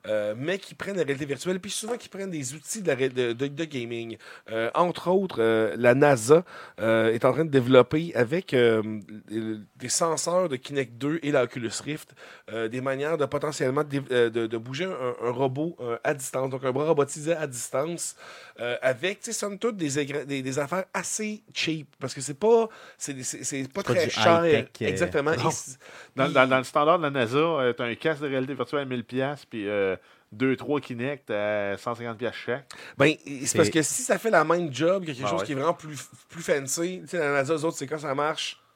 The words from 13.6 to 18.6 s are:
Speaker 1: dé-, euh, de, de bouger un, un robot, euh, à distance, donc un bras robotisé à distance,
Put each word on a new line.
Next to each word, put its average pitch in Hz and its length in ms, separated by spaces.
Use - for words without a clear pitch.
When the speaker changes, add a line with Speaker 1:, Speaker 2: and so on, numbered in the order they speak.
Speaker 1:
dé-, 143 260
euh, 120 200
de, 117 160
de 117 120
bouger 131 260
un, 127 420
un 123 40
robot, 135 500
euh, 120 240
à 147 100
distance, 135 360
donc 131 140
un 131 80
bras 143 140
robotisé 151 460
à 156 140
distance, 139 680